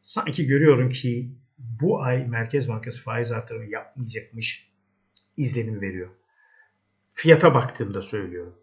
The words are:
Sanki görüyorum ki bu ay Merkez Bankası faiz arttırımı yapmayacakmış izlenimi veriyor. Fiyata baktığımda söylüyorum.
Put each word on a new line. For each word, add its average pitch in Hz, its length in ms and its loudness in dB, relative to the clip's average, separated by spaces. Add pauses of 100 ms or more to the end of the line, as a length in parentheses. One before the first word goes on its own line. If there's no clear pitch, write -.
Sanki - 460 -4
görüyorum 135 440 6
ki 120 420 -4 (260)
bu 135 440 -2
ay 127 260 0
Merkez 117 400 -2
Bankası 110 340 -8
faiz 117 300 -4
arttırımı 110 340 -8
yapmayacakmış 110 1040 -10 (640)
izlenimi 110 440 -2
veriyor. 92 280 -6 (1040)
Fiyata 160 400 8
baktığımda 101 480 -2
söylüyorum. 90 600 -10